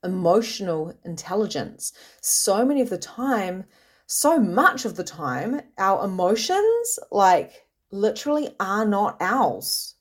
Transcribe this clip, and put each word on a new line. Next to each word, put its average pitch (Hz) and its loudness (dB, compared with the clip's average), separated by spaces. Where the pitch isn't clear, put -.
emotional 180 0
intelligence. 170 -6
So 208 2
many 277 2
of 240 0
the 185 -4
time, 196 -4
so 311 2
much 240 2
of 214 -6
the 180 -6
time, 165 -6
our 196 2
emotions, 359 0
like, 185 2
literally 214 -2
are 196 0
not 202 0
ours. 180 -2